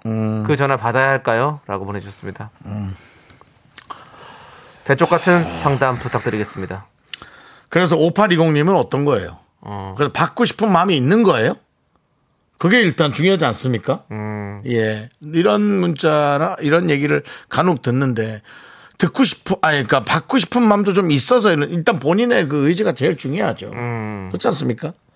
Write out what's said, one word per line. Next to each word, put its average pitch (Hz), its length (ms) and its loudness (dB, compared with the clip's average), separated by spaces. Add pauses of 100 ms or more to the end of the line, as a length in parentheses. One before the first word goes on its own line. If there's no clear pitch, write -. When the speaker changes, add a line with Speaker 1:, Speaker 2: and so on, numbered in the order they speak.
Speaker 1:
음. 110 400 -2
Speaker 2:
그 151 100 0
전화 139 220 0
받아야 117 320 0
할까요? 135 580 0
라고 98 180 -6
보내주셨습니다. 101 640 -12 (140)
Speaker 1:
음. 101 300 -8 (1900)
Speaker 2:
대쪽 - 240 2
같은 175 480 2
상담 131 420 0
부탁드리겠습니다. 101 840 -6 (840)
Speaker 1:
그래서 165 280 2
오팔이공님은 165 760 2
어떤 139 300 0
거예요? 92 320 -2 (240)
Speaker 2:
어. 98 360 -10
Speaker 1:
그래서 143 140 0
받고 170 340 -2
싶은 214 260 0
마음이 180 240 2
있는 156 280 2
거예요? 139 320 2 (1000)
그게 208 240 4
일단 156 300 0
중요하지 165 340 2
않습니까? 123 680 -2
Speaker 2:
음. 104 560 -10
Speaker 1:
예. 110 420 -2 (120)
이런 175 400 2
문자나 165 1000 0
이런 165 300 2
얘기를 147 340 0 (260)
간혹 160 320 0
듣는데 117 600 -2 (560)
듣고 - 260 2
싶어, - 380 0
아니, 147 240 2
그러니까 131 180 2
받고 165 340 -2
싶은 240 240 0
마음도 202 320 4
좀 175 180 2
있어서 202 420 4
일단 156 460 0
본인의 196 480 2
그 143 200 0
의지가 180 260 0
제일 165 240 -2
중요하죠. 139 560 -4
Speaker 2:
음. 110 560 -6
Speaker 1:
그렇지 180 180 -6
않습니까? 139 460 -4 (220)